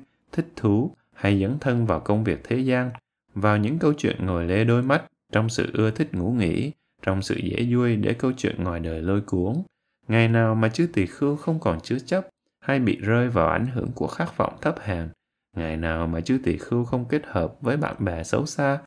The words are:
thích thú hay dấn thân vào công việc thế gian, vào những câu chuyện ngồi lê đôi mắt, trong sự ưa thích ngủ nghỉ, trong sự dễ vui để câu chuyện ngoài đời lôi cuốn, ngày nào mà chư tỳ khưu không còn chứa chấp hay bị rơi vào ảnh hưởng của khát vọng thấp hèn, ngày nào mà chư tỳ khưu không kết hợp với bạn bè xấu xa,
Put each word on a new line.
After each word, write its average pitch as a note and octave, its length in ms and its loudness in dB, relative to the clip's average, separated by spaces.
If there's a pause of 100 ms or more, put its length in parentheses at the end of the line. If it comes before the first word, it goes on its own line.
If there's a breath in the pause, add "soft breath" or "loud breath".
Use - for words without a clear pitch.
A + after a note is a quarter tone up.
(320)
thích E3 240 -4
thú A2 380 2 (200)
hay G2+ 260 2
dấn A2+ 180 0
thân A#2+ 280 0
vào E2+ 140 2
công G#2+ 240 0
việc F2 200 0
thế A#2 140 -2
gian, B2+ 320 0 (440)
vào G#2 220 2
những A2 220 2
câu D#3+ 200 4
chuyện - 280 -2
ngồi F2 180 0
lê F#2+ 200 2
đôi A#2+ 180 4
mắt, C#3 200 2 (300)
trong A2 160 2
sự - 260 -2
ưa A2 160 2
thích D3 240 -2
ngủ F#2 180 0
nghỉ, A#2 400 0 (300)
trong G2 200 0
sự - 140 -2
dễ - 340 -2
vui A#2+ 260 2
để G#2 180 0
câu B2+ 220 -2
chuyện - 280 -2
ngoài E2+ 160 -4
đời E2 220 -4
lôi F#2+ 180 2
cuốn, G2 340 0 (540)
ngày A2+ 200 4
nào A2+ 260 4
mà A2 140 2
chư E3+ 240 0
tỳ F#2+ 140 0
khưu D3 300 -2
không D#3+ 240 -2
còn E2 200 0
chứa A#2+ 180 -4
chấp F3+ 280 -2 (340)
hay C#3 200 0
bị A2+ 200 2
rơi A#2 280 2
vào F2 200 4
ảnh E2 180 0
hưởng B2 280 -4
của - 120 -4
khát - 300 -4
vọng - 240 0
thấp D#3 200 0
hèn, E2+ 280 -4 (480)
ngày D#2+ 200 -4
nào E2 300 -2
mà E2 140 -2
chư B2+ 240 0
tỳ E2 140 0
khưu A#2+ 260 -2
không B2 200 -4
kết D3 220 -4
hợp - 340 -2
với C3 160 0
bạn D3+ 220 -2
bè E2+ 260 -2
xấu C#3+ 220 -2
xa, C#3+ 400 -2